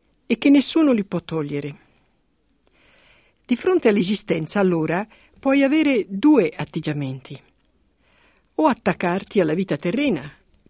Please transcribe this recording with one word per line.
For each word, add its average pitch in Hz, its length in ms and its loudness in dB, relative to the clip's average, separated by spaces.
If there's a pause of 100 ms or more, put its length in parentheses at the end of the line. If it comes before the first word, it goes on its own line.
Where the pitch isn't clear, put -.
(260)
e 233 120 -2
che 285 120 2
nessuno 285 440 4
gli 208 100 0
può 180 180 -6
togliere. 147 560 -8 (1700)
Di 240 100 0
fronte 359 320 0
all'esistenza, 196 720 0
allora, 175 460 -2 (320)
puoi 277 240 2
avere 269 460 2
due 202 460 2
atteggiamenti. 143 880 -8 (1160)
O 311 100 2
attaccarti 196 760 0
alla 156 140 0
vita 185 220 -2
terrena, 180 540 -4 (400)